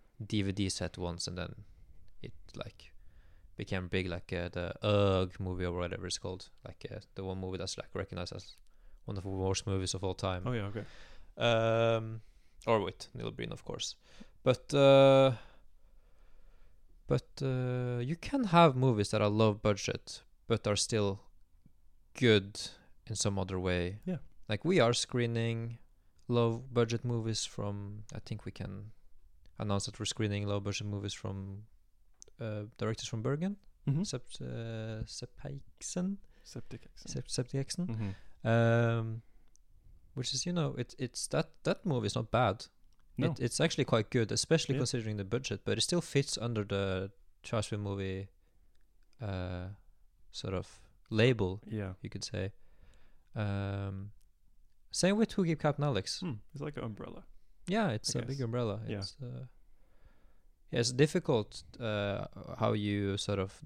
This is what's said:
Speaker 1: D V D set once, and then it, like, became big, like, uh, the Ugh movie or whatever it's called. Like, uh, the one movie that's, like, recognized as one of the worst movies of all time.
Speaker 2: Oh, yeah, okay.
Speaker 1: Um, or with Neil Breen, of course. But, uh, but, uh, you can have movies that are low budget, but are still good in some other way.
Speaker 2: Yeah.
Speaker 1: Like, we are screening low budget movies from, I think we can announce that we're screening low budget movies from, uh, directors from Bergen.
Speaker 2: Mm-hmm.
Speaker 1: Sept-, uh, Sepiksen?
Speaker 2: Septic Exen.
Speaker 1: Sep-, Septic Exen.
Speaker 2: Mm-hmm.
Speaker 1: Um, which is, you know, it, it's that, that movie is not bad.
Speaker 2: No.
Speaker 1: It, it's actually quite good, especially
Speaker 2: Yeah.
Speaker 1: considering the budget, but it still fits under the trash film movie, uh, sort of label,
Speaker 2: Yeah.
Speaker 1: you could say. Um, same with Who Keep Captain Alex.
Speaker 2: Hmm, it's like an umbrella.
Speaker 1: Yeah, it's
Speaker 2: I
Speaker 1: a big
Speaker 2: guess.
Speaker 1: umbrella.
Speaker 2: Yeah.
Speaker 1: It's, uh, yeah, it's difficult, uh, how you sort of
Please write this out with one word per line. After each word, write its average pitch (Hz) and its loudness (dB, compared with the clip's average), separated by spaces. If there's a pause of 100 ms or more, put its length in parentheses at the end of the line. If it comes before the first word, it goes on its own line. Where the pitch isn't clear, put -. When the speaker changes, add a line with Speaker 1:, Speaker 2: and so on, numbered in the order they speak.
(240)
Speaker 1:
D 104 0
V 98 0
D 95 0
set 85 -4
once, 87 -6
and 90 -8
then 87 -8 (580)
it, - -10 (220)
like, - -14 (640)
became 92 -4
big, 92 0
like, 87 -6
uh, 87 -2
the 87 -6 (100)
Ugh 98 4
movie 90 -4
or 87 -2
whatever 90 -4
it's - -6
called. 92 -8 (160)
Like, - -14
uh, 98 -10 (160)
the 98 -8
one 95 -4
movie 92 -6
that's, 92 -6
like, - -12
recognized 92 -6
as - -12 (480)
one 104 -6
of 92 -4
the 98 -6
worst 95 0
movies 95 0
of 92 -6
all 92 -2
time. 92 -2
Speaker 2:
Oh, 127 -2
yeah, 104 -2
okay. 107 -6 (520)
Speaker 1:
Um, 113 2 (440)
or 113 6
with - -6
Neil 113 -6
Breen, 110 -8
of - -10
course. - -6 (480)
But, - 2
uh, 135 10 (1700)
but, - 0 (120)
uh, 127 -2
you 143 -2
can 269 -2
have 170 10
movies 127 4
that 107 2
are 104 6
low 107 6
budget, - 0 (260)
but 113 2
are 104 4
still 101 2 (920)
good 104 6 (460)
in 107 -6
some 98 0
other 95 -2
way. 90 0
Speaker 2:
Yeah. 180 -4 (300)
Speaker 1:
Like, 107 -2
we 170 6
are 120 8
screening 117 0 (500)
low 117 4 (140)
budget 117 2
movies 113 0
from, 101 -6 (100)
I - -8
think - -8
we 98 -8
can 98 -10 (680)
announce 101 0
that - -12
we're 107 -2
screening 101 -2
low 101 0
budget 101 -4
movies 101 -4
from, 98 -8 (800)
uh, 107 -6 (160)
directors 110 -2
from 110 -4
Bergen. 156 -2 (320)
Speaker 2:
Mm-hmm. 143 2
Speaker 1:
Sept-, - -6
uh, 113 -6
Sepiksen? - -8 (280)
Speaker 2:
Septic - -12
Exen. - -16
Speaker 1:
Sep-, 123 -6
Septic 135 -2
Exen. 175 -4
Speaker 2:
Mm-hmm. 110 -4
Speaker 1:
Um, 117 4 (920)
which 135 -4
is, 131 -2
you 180 0
know, 156 0
it, 120 -6
it's - -6
that, 143 0 (120)
that - 0
movie 123 2
is - 0
not 113 -2
bad. 110 4 (520)
Speaker 2:
No. 165 4
Speaker 1:
It, 147 -4
it's 127 0
actually 156 2
quite 110 2
good, 113 2
especially - 2
Speaker 2:
Yeah. 135 0
Speaker 1:
considering 110 -2
the 101 -4
budget, 107 -2
but 107 2
it 113 0
still 175 2
fits - 0
under 110 -2
the 98 0 (320)
trash 107 -2
film 104 -4
movie, 98 -4 (920)
uh, 92 -4 (640)
sort - -4
of - -6 (300)
label, 110 2
Speaker 2:
Yeah. 104 -6
Speaker 1:
you - -10
could - -10
say. 98 -4 (840)
Um, 98 -4 (800)
same 196 2
with 220 2
Who 190 2
Keep 160 0
Captain 143 2
Alex. 113 0
Speaker 2:
Hmm, 170 -4 (180)
it's 139 -10
like 151 -8
an 123 -6
umbrella. - -10 (420)
Speaker 1:
Yeah, 202 2
it's - -2
Speaker 2:
I 123 0
Speaker 1:
a - -4
big 131 -6
Speaker 2:
guess. 127 -2
Speaker 1:
umbrella. 113 0
Speaker 2:
Yeah. 107 -4
Speaker 1:
It's, 95 -8
uh, 123 -10 (1200)
yeah, 120 2
it's 120 2
difficult, 139 2 (180)
uh, 104 -2 (320)
how 110 2
you 101 0
sort 101 -2
of 95 -4